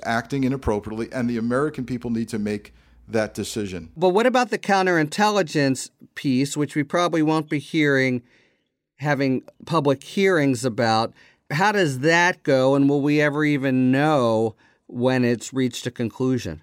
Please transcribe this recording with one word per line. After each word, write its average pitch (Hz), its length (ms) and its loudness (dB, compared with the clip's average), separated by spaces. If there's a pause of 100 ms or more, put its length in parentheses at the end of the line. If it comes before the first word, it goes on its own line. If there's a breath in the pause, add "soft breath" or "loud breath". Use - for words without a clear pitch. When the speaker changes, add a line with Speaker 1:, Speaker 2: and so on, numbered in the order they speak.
Speaker 1:
acting 117 400 -4
inappropriately, 113 680 -4
and 123 160 -4
the 120 100 -4
American 127 480 -4
people 120 260 -8
need 113 180 -4
to 113 80 -6
make 104 360 -6 (340 soft breath)
that 107 260 -2
decision. 92 640 -8
Speaker 2:
But 180 120 2
what 208 160 2
about 247 260 0
the 214 60 -2
counterintelligence 180 1300 0 (260)
piece, 139 400 -2
which 147 220 -4
we 147 60 0
probably 170 380 0
won't 156 280 0
be 151 100 -4
hearing, 135 600 0 (800 soft breath)
having 135 440 -2 (220)
public 143 380 0
hearings 147 600 2
about? 113 480 0 (380 soft breath)
How 190 240 2
does 156 260 2
that 170 440 2
go, 135 320 4
and 139 120 4
will 143 140 2
we 147 180 2
ever 147 240 2
even 131 480 2
know 123 640 2 (320 soft breath)
when 127 380 0
it's 120 280 -2
reached 127 340 -4
a 123 40 -8
conclusion? 117 720 -4